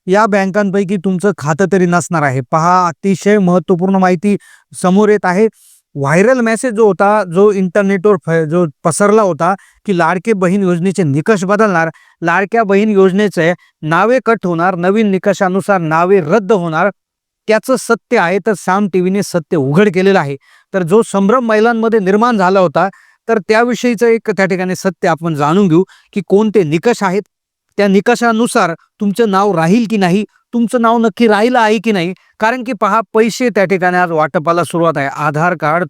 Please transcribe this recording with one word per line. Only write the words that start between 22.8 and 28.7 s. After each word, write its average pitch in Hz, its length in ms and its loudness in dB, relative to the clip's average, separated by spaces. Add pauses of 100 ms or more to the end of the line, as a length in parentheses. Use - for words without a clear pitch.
तर 226 120 0
त्याविषयीचं 233 680 0
एक 226 240 0
त्या 190 140 -2
ठिकाणी 185 300 -4
सत्य 190 320 -4
आपण 165 280 -2
जाणून 156 320 2
घेऊ 160 160 4 (300)
की 202 140 -4
कोणते 208 360 2
निकष 175 400 -2
आहेत, 196 180 -2 (560)
त्या 202 100 2
निकषानुसार 220 840 0 (260)